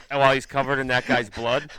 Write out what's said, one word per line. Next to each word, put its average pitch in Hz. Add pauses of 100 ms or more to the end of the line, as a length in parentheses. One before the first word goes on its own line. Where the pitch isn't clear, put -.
(100)
while 135
he's 131
covered 135
in 131
that 127
guy's 123
blood? 123